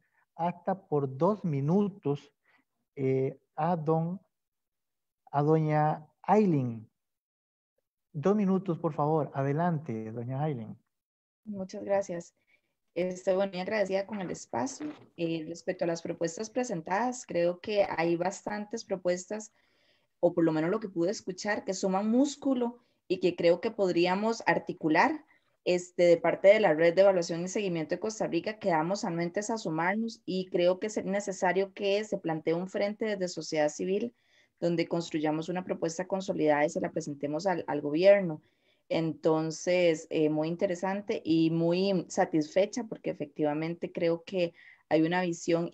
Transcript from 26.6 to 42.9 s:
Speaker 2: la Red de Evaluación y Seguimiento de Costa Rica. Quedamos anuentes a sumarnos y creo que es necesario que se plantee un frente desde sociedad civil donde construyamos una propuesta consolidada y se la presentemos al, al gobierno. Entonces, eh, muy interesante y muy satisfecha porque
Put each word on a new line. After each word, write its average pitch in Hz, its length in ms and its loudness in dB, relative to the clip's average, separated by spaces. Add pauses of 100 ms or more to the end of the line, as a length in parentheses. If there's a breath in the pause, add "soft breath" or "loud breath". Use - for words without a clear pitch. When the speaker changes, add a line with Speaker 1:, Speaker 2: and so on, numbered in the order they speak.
Speaker 2:
la 180 140 4
Red 170 200 4
de 185 60 4
Evaluación 175 420 4
y 185 60 -4
Seguimiento 180 480 -2
de - 40 -4
Costa 208 280 -4
Rica. 170 320 -4
Quedamos 180 440 0
anuentes 170 460 -2
a 226 80 -2
sumarnos 196 640 -4
y 185 260 -4
creo 180 280 2
que 214 80 -6
es 214 180 -4
necesario 190 680 -2
que 202 300 0
se 196 140 -6
plantee 160 360 -2
un 180 140 -4
frente 208 380 -4
desde 196 200 -2
sociedad 156 440 -2
civil 190 440 -4 (460)
donde 170 260 0
construyamos 160 600 -2
una 180 160 -4
propuesta 180 420 -4
consolidada 160 580 2
y 160 60 2
se 185 100 -4
la 175 120 -4
presentemos 151 540 -4
al, 180 200 -2
al 147 140 -4
gobierno. 170 600 4 (500)
Entonces, 160 1200 0
eh, 156 180 2
muy 156 200 0
interesante 190 760 -4
y 160 260 2
muy 170 580 2
satisfecha 185 760 0
porque - 240 -10